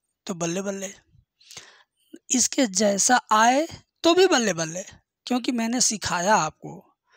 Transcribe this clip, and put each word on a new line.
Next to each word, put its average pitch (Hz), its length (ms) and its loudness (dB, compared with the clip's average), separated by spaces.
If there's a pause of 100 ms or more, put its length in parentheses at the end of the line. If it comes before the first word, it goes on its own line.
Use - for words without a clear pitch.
(260)
तो 196 80 -8
बल्ले 170 280 -4
बल्ले, 190 300 -10 (1400)
इसके 254 380 0
जैसा 202 520 2 (120)
आए 247 340 4 (380)
तो 339 100 4
भी 370 140 6
बल्ले 240 260 2
बल्ले, 165 280 -8 (440)
क्योंकि 254 260 -4
मैंने 233 300 -4
सिखाया 180 540 0
आपको, - 460 -4 (340)